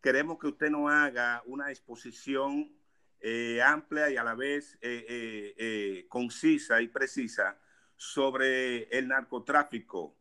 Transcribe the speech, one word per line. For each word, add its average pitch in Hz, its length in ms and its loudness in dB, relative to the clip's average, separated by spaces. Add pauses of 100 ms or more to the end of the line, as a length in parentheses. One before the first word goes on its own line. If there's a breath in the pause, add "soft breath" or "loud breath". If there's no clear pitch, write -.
queremos 147 340 4
que 151 100 -4
usted 151 200 -2
nos 147 240 2
haga 123 540 2
una 139 240 -6
exposición, 135 1000 -4 (500)
eh, 117 420 -2
amplia 151 480 4
y 127 80 -2
a 117 40 -2
la 117 120 -2
vez, 143 480 -4
eh, 117 260 -6
eh, 110 480 -8
eh, 104 540 -4
concisa 123 720 2
y 117 60 -2
precisa 110 720 -2 (380 soft breath)
sobre 131 920 0
el 127 180 0
narcotráfico 123 1120 0